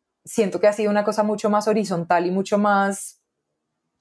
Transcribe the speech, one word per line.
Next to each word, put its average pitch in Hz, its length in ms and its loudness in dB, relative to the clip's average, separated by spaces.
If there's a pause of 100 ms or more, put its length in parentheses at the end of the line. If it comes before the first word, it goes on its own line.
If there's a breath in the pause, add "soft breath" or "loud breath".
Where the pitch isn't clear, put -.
(260)
siento - 340 -2
que 208 60 4
ha 208 80 4
sido 208 160 -2
una 208 140 0
cosa 214 180 -2
mucho 214 260 -2
más 208 200 0
horizontal 175 580 0
y 175 40 -2
mucho 190 280 -2
más 196 640 0 (800)